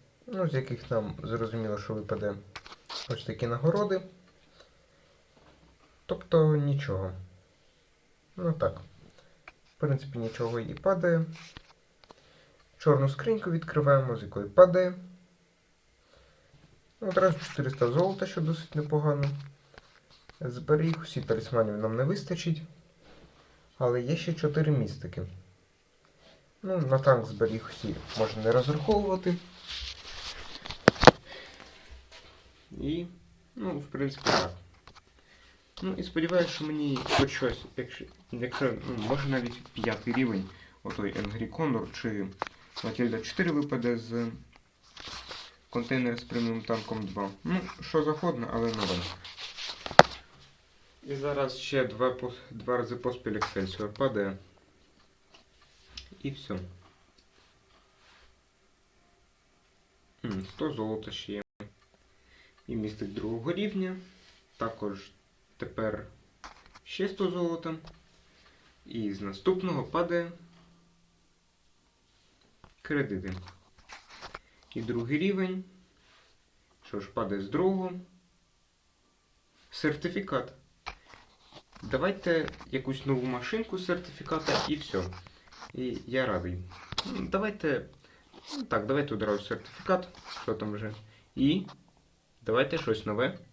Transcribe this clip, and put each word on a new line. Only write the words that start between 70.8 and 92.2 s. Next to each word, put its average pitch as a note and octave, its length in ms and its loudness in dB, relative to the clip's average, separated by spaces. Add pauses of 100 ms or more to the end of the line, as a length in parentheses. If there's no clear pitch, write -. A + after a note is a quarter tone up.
кредити. G2+ 520 -2 (1400)
І A#2 80 -4
другий A#2+ 360 0
рівень. F#3 460 0 (1200)
Що G#2 120 -8
ж, F#2+ 80 -8
падає G2 340 -2
з G2+ 80 -8
другого. F#3 420 2 (1800)
Сертифікат. D3+ 840 -2 (1300)
Давайте E3+ 640 0 (220)
якусь C3 340 -4
нову B2+ 200 2
машинку F#3 520 -4
з F3+ 80 -8
сертифіката - 840 -2
і D3 80 0
все. F#2+ 280 -2 (720)
І B2+ 240 -4 (100)
я B2+ 180 2
радий. F2+ 320 -2 (500)
М, - 200 -4
давайте, G3 580 0 (720)
ну, B3+ 60 -6
так, A2 220 -2
давайте C#3 280 2
одразу G#2 300 0
сертифікат. - 640 -2 (360)
Що A2+ 100 0
там G#2+ 180 -4
вже? G#2+ 220 -6 (420)
І D#3 300 4 (760)